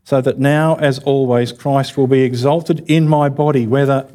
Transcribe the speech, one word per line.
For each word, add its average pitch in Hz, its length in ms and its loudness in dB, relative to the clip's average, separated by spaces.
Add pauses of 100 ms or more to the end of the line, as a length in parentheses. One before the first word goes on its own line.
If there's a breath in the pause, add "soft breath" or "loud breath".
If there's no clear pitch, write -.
so 135 160 -2
that 131 200 -2
now, 151 380 0
as 135 220 0
always, 123 520 0
Christ 139 440 -4
will 135 120 0
be 131 160 2
exalted 143 640 -2
in 156 200 2
my 147 220 2
body, 143 380 0
whether 135 480 0